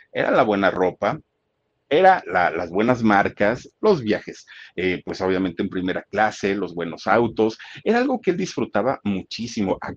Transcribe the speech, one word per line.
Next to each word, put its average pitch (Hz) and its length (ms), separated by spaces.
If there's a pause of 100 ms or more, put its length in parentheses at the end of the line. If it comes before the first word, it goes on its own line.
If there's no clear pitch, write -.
(120)
era - 200
la 151 120
buena 98 280
ropa, 92 480 (680)
era 185 360
la, 87 240
las 85 200
buenas 117 340
marcas, 104 640 (120)
los 208 200
viajes, 104 460 (280)
eh, 90 280
pues, 85 180
obviamente 92 400
en 101 80
primera 90 340
clase, 104 520
los 90 180
buenos 85 320
autos. 113 520 (260)
Era 226 160
algo 254 220
que 190 100
él 170 60
disfrutaba 127 680
muchísimo, 101 800
a - 160